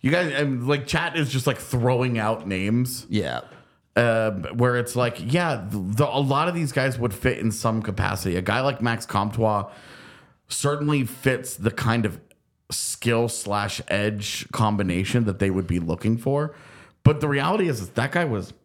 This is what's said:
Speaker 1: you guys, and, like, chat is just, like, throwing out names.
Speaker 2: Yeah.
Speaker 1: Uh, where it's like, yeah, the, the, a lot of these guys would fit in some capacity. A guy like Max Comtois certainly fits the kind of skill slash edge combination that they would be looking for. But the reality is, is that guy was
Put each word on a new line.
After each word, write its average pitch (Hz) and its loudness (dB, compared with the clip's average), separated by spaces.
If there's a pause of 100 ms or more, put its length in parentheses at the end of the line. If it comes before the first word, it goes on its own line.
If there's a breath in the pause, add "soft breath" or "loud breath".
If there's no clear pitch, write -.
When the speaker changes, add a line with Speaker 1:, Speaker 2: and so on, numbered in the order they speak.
Speaker 1:
you 131 2
guys, 175 2
and, 135 -2
like, 143 0
chat 160 -2
is 143 0
just, 131 0
like, 135 0
throwing 123 0
out 110 0
names. 104 0
Speaker 2:
Yeah. 69 -2 (560 loud breath)
Speaker 1:
Uh, 113 2 (200)
where 123 2
it's 120 -2
like, 120 0 (160)
yeah, 156 0
the, 104 -4
the, 104 0
a 127 0
lot 143 2
of 175 -2
these 160 -2
guys 131 0
would 117 -2
fit - 0
in 110 0
some 113 0
capacity. 95 -2
A 92 -2
guy 101 0
like 135 -2
Max 117 -2
Comtois 104 0 (760 loud breath)
certainly 147 0
fits - -2
the 104 0
kind 113 0
of 92 -2 (500)
skill 117 0
slash 101 -4
edge 104 -2
combination 101 2
that 98 0
they 98 4
would 92 0
be 87 0
looking 85 0
for. 143 0 (500 loud breath)
But 147 6
the 151 0
reality 170 2
is, 120 -2
is 92 -8
that 127 -2
guy 175 0
was 104 -4 (120)